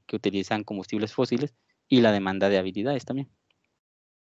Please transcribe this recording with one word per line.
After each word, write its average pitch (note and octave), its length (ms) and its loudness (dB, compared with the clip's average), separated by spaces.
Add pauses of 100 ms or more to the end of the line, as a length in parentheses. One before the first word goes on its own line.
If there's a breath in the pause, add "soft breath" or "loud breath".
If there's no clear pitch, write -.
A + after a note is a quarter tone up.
que - 80 -6
utilizan G2+ 480 -2
combustibles G#2 500 -6
fósiles B2+ 420 -2 (320)
y B2+ 140 6
la A2 100 6
demanda G2 380 0
de G2 80 4
habilidades G2+ 480 -2
también. C3+ 240 -6 (1000)